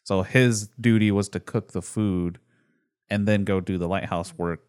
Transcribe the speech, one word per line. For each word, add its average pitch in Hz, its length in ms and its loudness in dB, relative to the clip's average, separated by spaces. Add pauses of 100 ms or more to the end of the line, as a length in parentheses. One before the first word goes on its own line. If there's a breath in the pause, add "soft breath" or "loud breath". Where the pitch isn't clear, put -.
So 107 180 0
his 113 460 2 (120)
duty 113 300 4
was 101 200 0
to - 100 -6
cook - 320 -8
the 87 100 -6
food 90 560 -2 (720)
and 104 180 0
then 101 160 2
go 95 160 0
do 92 160 -4
the 87 120 -2
lighthouse 87 500 -4
work, 85 300 -4